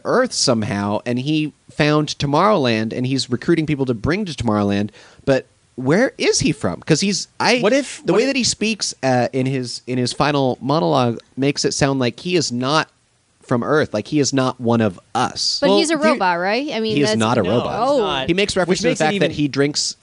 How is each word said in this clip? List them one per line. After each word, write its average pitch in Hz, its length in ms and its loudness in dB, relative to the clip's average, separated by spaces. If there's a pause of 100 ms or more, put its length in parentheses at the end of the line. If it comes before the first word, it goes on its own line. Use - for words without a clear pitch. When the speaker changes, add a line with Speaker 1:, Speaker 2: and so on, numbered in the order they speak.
Speaker 1:
Earth 240 300 0
somehow, 104 720 0
and 120 140 -2
he 151 320 -2 (180)
found 151 380 2 (100)
Tomorrowland, 143 760 2
and 127 140 -4
he's 131 240 -2
recruiting 160 340 0
people 139 220 -2
to 127 80 0
bring 151 320 -2
to 165 80 -8
Tomorrowland. 104 560 0 (340)
But 131 220 0 (300)
where 160 420 0
is 415 220 0
he 214 120 0
from? - 300 -4
'Cause 151 180 0
he's, 196 280 -2 (100)
I, 214 220 2
Speaker 2:
What 220 120 2
if, 269 320 -2
Speaker 1:
the 165 80 0
Speaker 2:
what 185 60 2
Speaker 1:
way 226 60 4
Speaker 2:
if 269 60 0
Speaker 1:
that 269 60 0
he 247 80 0
speaks, - 580 -2
uh, 123 300 2
in 131 140 0
his, 127 400 -4
in 127 120 -4
his 123 140 0
final 139 480 0
monologue 139 580 0 (180)
makes 139 280 0
it 143 80 0
sound 139 280 0
like 120 200 -2
he 180 160 -4
is 151 140 0
not 131 380 0 (580)
from 120 180 0
Earth. 135 300 0
Like, 107 140 -4
he 151 120 0
is 135 120 0
not 131 280 -2
one 117 200 2
of 95 180 0 (160)
us. - 460 -2
Speaker 3:
But 285 100 4
Speaker 2:
Well, 302 80 4
Speaker 3:
he's 320 120 2
a 330 60 0
Speaker 2:
do 285 60 -2
Speaker 3:
robot, 208 360 2
right? 214 340 -2
I 220 80 -4
mean, 220 160 -2
Speaker 1:
He 147 60 2
is 135 80 2
Speaker 3:
that's - 80 0
Speaker 1:
not 113 200 2
a 110 40 4
Speaker 2:
No, 90 80 0
Speaker 1:
robot. 123 300 -2
Speaker 2:
he's 254 100 0
Speaker 3:
Oh. 285 80 2
Speaker 2:
not. 143 300 -2
Speaker 1:
He 170 60 2
makes 196 220 0
reference 180 120 0
Speaker 2:
Which 175 100 0
Speaker 1:
to 180 40 -6
the 226 80 0
Speaker 2:
makes 254 100 -2
it 160 40 2
Speaker 1:
fact 156 100 0
Speaker 2:
even 185 160 0
Speaker 1:
that 151 40 -8
he 147 140 0
drinks 139 540 -2